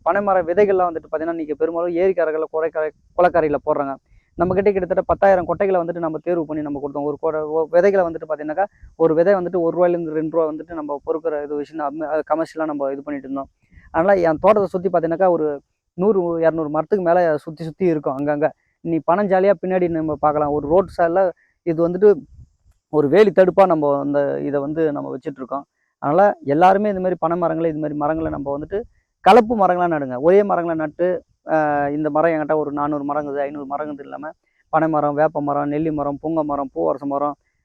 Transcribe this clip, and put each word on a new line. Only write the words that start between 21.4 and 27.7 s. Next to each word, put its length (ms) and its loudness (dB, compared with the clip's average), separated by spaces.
இது 220 0
வந்துட்டு 200 4
ஒரு 160 2
வேலி 220 6
தடுப்பா 360 4
நம்ம 320 2
அந்த 420 -2
இதை 200 -4
வந்து 320 -2
நம்ம 180 -8
வச்சிட்டு 300 -10
இருக்கோம். 240 -10
அதனால 200 2
எல்லாருமே 440 4
இந்த 120 -4
மாதிரி 200 -2
பனை 160 -2
மரங்களை, 340 -2